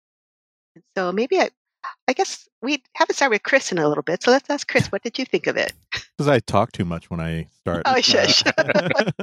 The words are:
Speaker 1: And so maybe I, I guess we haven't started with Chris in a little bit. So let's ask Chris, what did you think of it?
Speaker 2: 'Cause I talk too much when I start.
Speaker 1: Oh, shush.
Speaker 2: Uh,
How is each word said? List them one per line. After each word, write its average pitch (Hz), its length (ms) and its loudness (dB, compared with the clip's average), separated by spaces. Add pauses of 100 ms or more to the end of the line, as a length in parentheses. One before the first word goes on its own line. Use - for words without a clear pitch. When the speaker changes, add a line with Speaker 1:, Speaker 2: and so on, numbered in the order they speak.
(720)
Speaker 1:
And - 100 -20 (140)
so 180 140 -2
maybe 240 280 0
I, 277 100 4 (580)
I 262 60 0
guess - 360 -4 (140)
we 277 180 -4 (140)
haven't - 200 2
started 254 200 2
with 202 80 -2
Chris - 280 0
in 185 60 -2
a 156 100 2
little 147 140 0
bit. 165 220 -4
So 247 80 4
let's 269 180 2
ask 285 180 -4
Chris, - 240 0
what 202 120 -6
did 233 160 -8
you 262 60 -2
think 180 200 -2
of 143 100 -2
it? - 160 -2 (460)
Speaker 2:
'Cause 143 100 0
I 135 120 6
talk - 320 0
too 101 140 -2
much 85 260 -8
when 85 80 -6
I 82 280 -6 (120)
start. 85 260 -4
Speaker 1:
Oh, 262 160 2
shush. - 420 2 (140)
Speaker 2:
Uh, 262 540 0 (120)